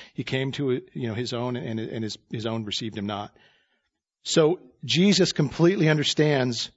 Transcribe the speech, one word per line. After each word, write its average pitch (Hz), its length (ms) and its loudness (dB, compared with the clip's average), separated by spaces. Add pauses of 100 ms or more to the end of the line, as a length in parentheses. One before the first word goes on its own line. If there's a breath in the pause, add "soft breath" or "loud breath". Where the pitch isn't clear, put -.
(140 loud breath)
he 131 100 -8
came 131 300 -4
to, 131 280 -2 (120)
you 135 140 -6
know, 113 60 -6
his 117 200 -6
own 123 220 -4
and, 113 240 -6
and 110 240 -6
his, 107 140 -8 (140)
his 113 140 -6
own 113 200 -4
received 104 320 -8
him 101 80 -4
not. 104 280 -6 (880 soft breath)
So 165 360 2 (240)
Jesus 170 480 4
completely 170 560 2
understands 147 880 2